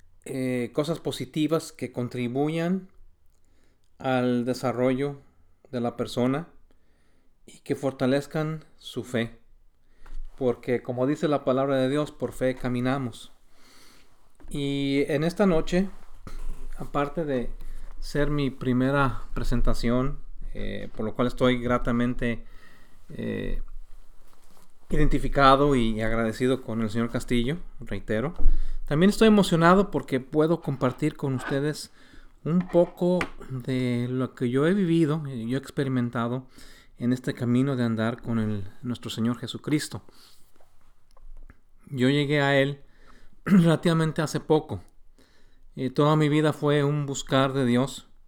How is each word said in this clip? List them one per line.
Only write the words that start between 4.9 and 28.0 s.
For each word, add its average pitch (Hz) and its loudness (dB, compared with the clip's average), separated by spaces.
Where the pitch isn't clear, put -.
de 123 -4
la 120 -4
persona 127 -2
y - -20
que 139 -6
fortalezcan 143 -2
su - -10
fe. 117 -6
Porque, 123 -2
como 123 -2
dice 151 0
la 139 0
palabra 135 2
de 131 2
Dios, 147 -2
por 120 -8
fe 127 -2
caminamos. 123 -4
Y 139 -2
en 147 0
esta 175 2
noche, 180 2
aparte 147 -4
de 127 -2
ser 143 0
mi 143 0
primera 131 0
presentación, 123 2
eh, 104 -6
por 110 -4
lo 104 -4
cual 123 0
estoy 127 2
gratamente, 120 0
eh, 107 -4
identificado 139 6
y 113 2
agradecido 113 0
con 113 -4
el 107 -2
señor 117 -2
Castillo, 123 -2
reitero. 113 -4